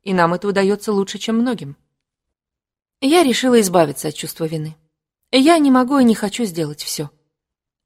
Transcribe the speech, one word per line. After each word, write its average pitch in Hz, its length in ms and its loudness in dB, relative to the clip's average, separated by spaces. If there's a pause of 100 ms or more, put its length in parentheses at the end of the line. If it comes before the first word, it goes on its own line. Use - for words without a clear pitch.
и 196 100 -4
нам 175 200 2
это 180 140 -6
удаётся 202 460 -2
лучше, 196 240 -4
чем 226 220 -4
многим. 185 360 -6 (1300)
Я 311 220 4
решила 247 360 2
избавиться 170 480 0
от 147 80 -8
чувства - 300 -10
вины. 156 320 -8 (540)
Я 294 260 4
не 285 120 4
могу 254 300 2
и 247 60 6
не 220 100 4
хочу 220 300 -6
сделать 156 360 -6
всё. - 280 -8 (760)